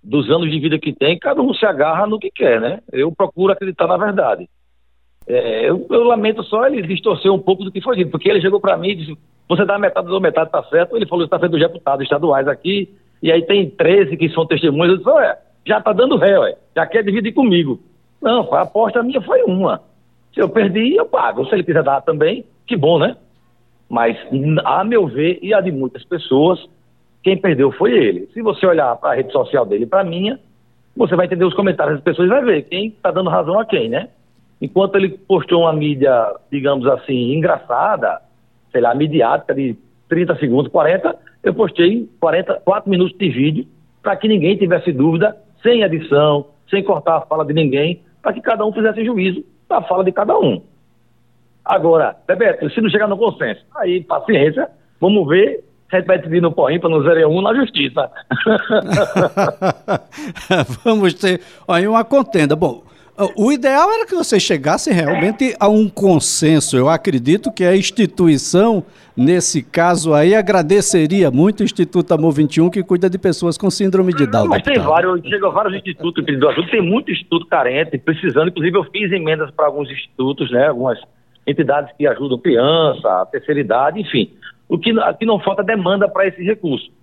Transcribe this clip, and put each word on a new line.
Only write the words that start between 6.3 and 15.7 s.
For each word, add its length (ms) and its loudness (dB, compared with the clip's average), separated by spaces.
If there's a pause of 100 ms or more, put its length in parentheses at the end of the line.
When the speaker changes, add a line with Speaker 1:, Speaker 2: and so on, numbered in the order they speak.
Speaker 1:
só 220 -2
ele 160 -2
distorcer 500 0
um 80 0
pouco 240 -2
do 80 -10
que 80 -8
foi 160 -2
dito, 140 -2
porque 180 -2
ele 140 2
chegou 180 2
pra 160 0
mim 140 -4
e 60 -6
disse, 220 -12 (300)
"Você 160 2
dá 140 0
metade, 280 -2
eu 60 -6
dou 80 0
metade, 300 0
tá 140 -2
certo?" 300 0
Ele 120 -2
falou, 200 -2
"Tá 140 -2
sendo 180 0
deputado 440 -2
estaduais 440 0
aqui, 480 -4 (280)
e 80 0
aí 120 4
tem 280 0
treze 460 2
que 140 0
são 160 -2
testemunhas." 460 2
Eu 40 4
disse, 120 -4
"Olha, 300 2 (260)
já 160 0